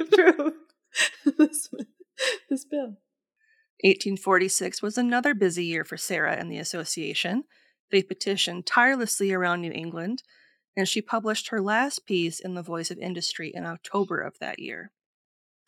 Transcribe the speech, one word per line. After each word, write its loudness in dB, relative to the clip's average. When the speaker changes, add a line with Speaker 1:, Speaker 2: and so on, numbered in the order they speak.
Speaker 1:
approve 6
<laughs> 0
this, 4
this -4
bill." -6
Speaker 2:
Eighteen 4
forty-six 2
was -4
another 2
busy 2
year -2
for -12
Sarah 0
and -6
the -6
association. -4
They 4
petitioned -4
tirelessly 4
around 0
New -6
England, -6
and 0
she -2
published -2
her -2
last 0
piece 0
in -8
The -8
Voice -6
of -12
Industry -6
in -8
October -2
of -8
that -8
year. -12